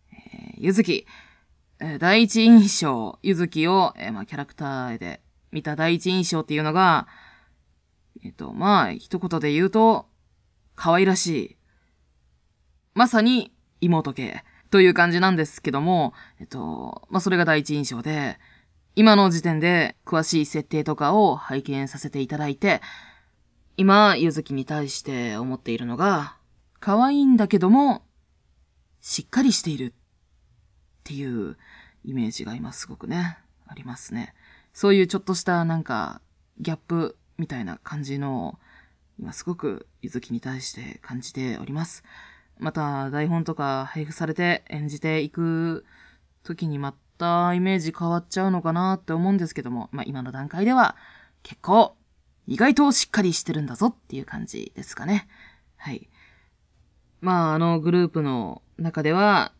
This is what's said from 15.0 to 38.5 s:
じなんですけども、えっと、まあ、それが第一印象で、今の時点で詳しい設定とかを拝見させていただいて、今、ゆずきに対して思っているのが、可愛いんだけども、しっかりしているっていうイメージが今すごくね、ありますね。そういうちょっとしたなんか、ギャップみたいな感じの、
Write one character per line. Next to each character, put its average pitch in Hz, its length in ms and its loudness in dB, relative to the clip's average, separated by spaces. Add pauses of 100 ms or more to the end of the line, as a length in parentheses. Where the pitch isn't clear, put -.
じ 175 80 2
な 190 100 4
ん 180 60 2
で 160 80 2
す - 180 -10
け 156 80 -4
ど 139 100 -2
も、 165 340 0 (260)
え - 40 -20
っ - 20 -20
と、 78 640 -12
ま 185 80 -2
あ、 - 20 -4
そ 185 100 0
れ 185 60 2
が 175 80 4
第 156 160 2
一 147 140 -4
印 147 100 -2
象 120 180 -8
で、 143 360 -6 (580)
今 214 200 8
の 196 120 6
時 170 140 -2
点 165 160 0
で 165 380 0 (100)
詳 160 160 0
し 156 200 0
い 147 40 -2
設 151 220 -8
定 151 160 -2
と 151 100 -2
か 147 200 0
を 202 200 4
拝 135 300 -8
見 139 240 -6
さ 139 100 -14
せ 143 120 -10
て 139 100 -6
い 131 80 -6
た 147 100 -8
だ 151 80 -4
い 143 80 -4
て、 180 260 0 (960)
今、 196 400 6
ゆ 160 140 2
ず 151 140 -4
き 139 100 -8
に 135 100 -4
対 147 240 -6
し - 140 -10
て 120 340 -6
思 127 200 -6
っ 123 40 -12
て 117 120 -6
い 113 60 -4
る 120 60 -8
の 120 120 -8
が、 165 400 -2 (420)
可 208 260 2
愛 285 120 2
い 285 100 4
ん 262 100 8
だ 214 120 4
け 208 100 4
ど 180 120 4
も、 269 360 4 (960)
し - 220 -6
っ - 40 -14
か 254 160 0
り 269 100 6
し - 100 0
て 165 80 -6
い 143 80 -6
る 127 80 -6
っ 120 60 -10 (1120)
て - 100 -16
い 139 140 -8
う 110 300 -6 (480)
イ 135 100 -10
メ 120 140 -2
ー - 20 -8
ジ - 140 -10
が 110 100 -10
今 117 180 -10
す - 140 -14
ご - 100 -16
く - 120 -16
ね、 170 280 -4 (300)
あ - 80 -20
り 143 80 -20
ま 123 140 -14
す - 180 -16
ね。 117 180 -10 (400)
そ - 180 2
う 196 40 8
い 196 80 6
う 180 60 2
ち 190 80 -8
ょ - 20 -6
っ 190 40 -20
と 190 120 -4
し 175 80 -6
た 175 220 0
な 165 100 -2
ん 165 80 -4
か、 110 380 -8 (400)
ギ - 100 -6
ャ 160 60 -4
ッ - 20 -10
プ 165 400 -4 (180)
み 165 120 -8
た 135 100 -10
い 117 60 -8
な 87 180 -12
感 147 220 -10
じ 139 160 -8
の、 131 400 -6 (580)